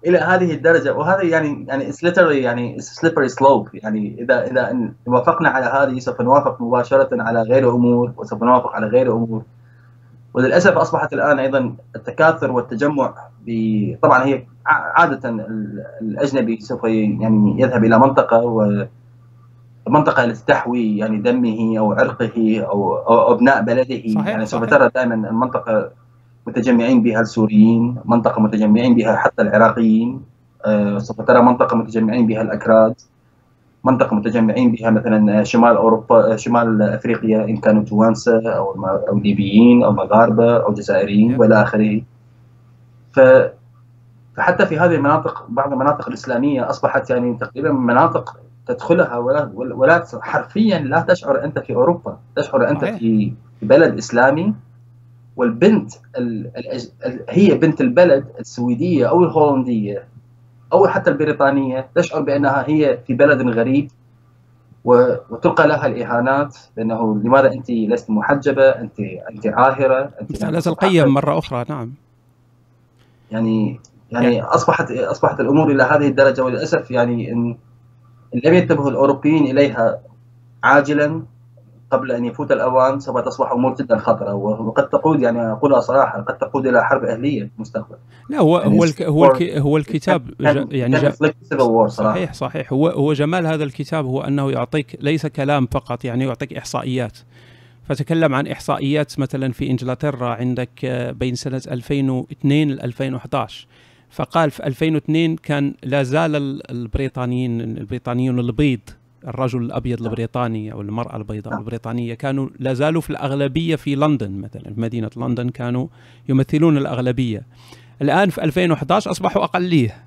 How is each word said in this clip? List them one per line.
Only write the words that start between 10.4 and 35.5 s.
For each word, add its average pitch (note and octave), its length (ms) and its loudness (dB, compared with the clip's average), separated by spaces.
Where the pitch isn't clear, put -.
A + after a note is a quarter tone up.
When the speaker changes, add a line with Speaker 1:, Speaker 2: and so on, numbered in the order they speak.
Speaker 1:
أصبحت D#3+ 360 -2
الآن C#3+ 260 0
أيضًا C3 360 -2
التكاثر D#3 560 0
والتجمع A#2+ 640 -2
ب-، A2 540 -2
طبعًا C3 240 4
هي C3+ 200 -2
ع-، D#3 360 0
عادة C#3 280 0
ال-، G#2+ 540 -8
الأجنبي A2+ 580 -4
سوف A2+ 240 -10
ي-، A2 380 0
يعني G#2+ 400 2
يذهب A2+ 220 2
إلى A2+ 160 4
منطقة C3+ 380 4
و-، G#2+ 480 0
المنطقة C#3 360 0
التي A2+ 220 -6
تحوي A#2 520 -2
يعني G#2+ 200 -4
دمه A2+ 640 -2
أو G#2+ 140 0
عرقه A2 760 -2
أو، G2+ 260 -2
أو - 380 4
أبناء A#2+ 280 4
بلده. B2 400 -2
Speaker 2:
صحيح، G#2 120 -2
Speaker 1:
يعني G#3 180 -4
سوف A2+ 160 -6
Speaker 2:
صحيح. A#2 160 2
Speaker 1:
ترى B2+ 180 6
دائمًا A#2 340 -2
المنطقة A2+ 640 -2
متجمعين A#2 560 2
بها A2+ 180 2
السوريين، A2+ 760 4
منطقة A2+ 360 2
متجمعين G#2+ 540 4
بها G#2+ 200 2
حتى - 260 0
العراقيين، A2+ 800 2
آه، G#2 320 0
سوف A2 240 -8
ترى B2 200 4
منطقة A#2+ 360 4
متجمعين A2 500 0
بها A2 140 0
الأكراد، A2 520 4
منطقة B2+ 320 2
متجمعين A2+ 560 2
بها A2 180 -2
مثلًا G#2+ 540 2
شمال A#2 320 4